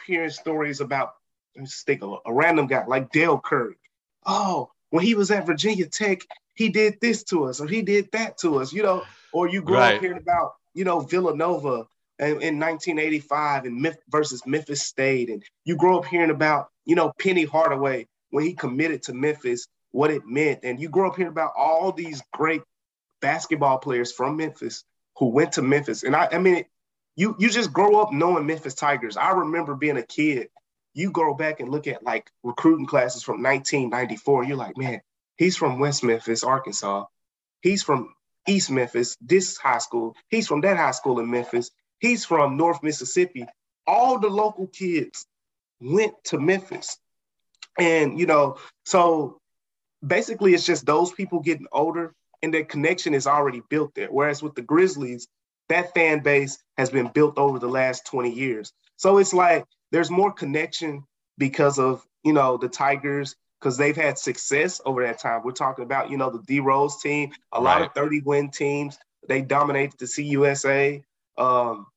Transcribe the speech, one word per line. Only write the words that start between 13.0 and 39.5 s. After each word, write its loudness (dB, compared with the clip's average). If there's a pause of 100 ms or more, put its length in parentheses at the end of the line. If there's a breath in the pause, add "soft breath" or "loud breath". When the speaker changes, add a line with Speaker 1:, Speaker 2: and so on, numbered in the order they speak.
Speaker 1:
eighty-five -2
and -6
Mem-, -2 (120)
versus -2
Memphis -4
State. -2
And -8 (220)
you -2
grow 4
up -4
hearing 0
about, 0 (160)
you 2
know, 2
Penny 2
Hardaway 0 (240)
when 0
he -2
committed -4
to -10
Memphis, -4 (240)
what 0
it -6
meant. -2
And -6
you -10
grow 2
up -6
hearing -4
about -4
all 2
these -10 (100)
great -2 (600)
basketball 0
players -2
from -4
Memphis -8 (320)
who 2
went 4
to -2
Memphis. 0
And 0
I, 4
I 0
mean, 4 (480)
you, 0
you 2
just 0
grow 6
up 0
knowing 2
Memphis -4
Tigers. -2
I 2
remember -2
being -2
a -2
kid. -2 (440)
You -4
go 0
back -4
and -8
look -4
at, -8
like, -6 (120)
recruiting 2
classes 0
from -6
nineteen 0
ninety-four. 0
You're -4
like, -10
"Man, -6 (360)
he's 2
from 0
West 0
Memphis, 0
Arkansas. -2 (560)
He's 2
from -2 (320)
East 2
Memphis, 0
this 2